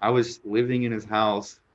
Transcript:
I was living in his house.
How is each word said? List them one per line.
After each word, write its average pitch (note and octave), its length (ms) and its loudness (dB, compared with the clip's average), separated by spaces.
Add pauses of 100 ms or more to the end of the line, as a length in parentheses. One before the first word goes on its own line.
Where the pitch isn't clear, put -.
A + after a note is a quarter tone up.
I G#2+ 100 2
was A#2+ 340 0
living B2 400 0
in A#2 80 -2
his G#2+ 120 -6
house. G#2+ 540 0 (160)